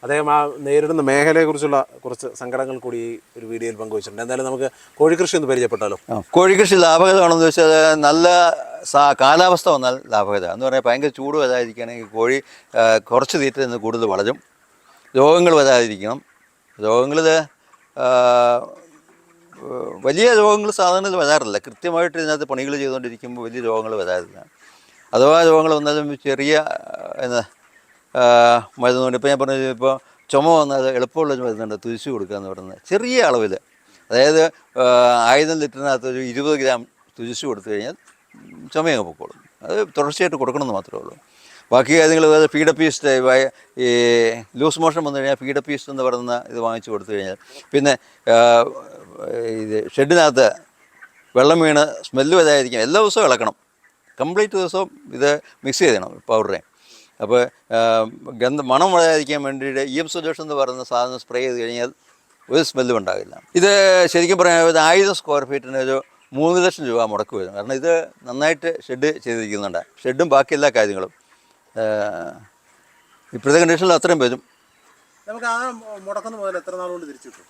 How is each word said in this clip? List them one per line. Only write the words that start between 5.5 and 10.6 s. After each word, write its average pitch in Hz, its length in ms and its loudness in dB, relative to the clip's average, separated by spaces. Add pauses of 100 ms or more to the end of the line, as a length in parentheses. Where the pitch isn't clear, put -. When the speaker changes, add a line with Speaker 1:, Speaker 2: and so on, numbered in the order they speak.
Speaker 2:
ആ, 110 180 -6
കോഴിക്കൃഷി 190 440 4
ലാഭകരമാണെന്ന് 170 720 6
വെച്ചാൽ 156 480 4 (120)
നല്ല 165 220 4 (640)
സാ-, 143 280 4
കാലാവസ്ഥ 170 480 4
വന്നാൽ 131 320 0 (140)
ലാഭകരമാണ്. 98 400 -2
എന്ന് 123 120 -6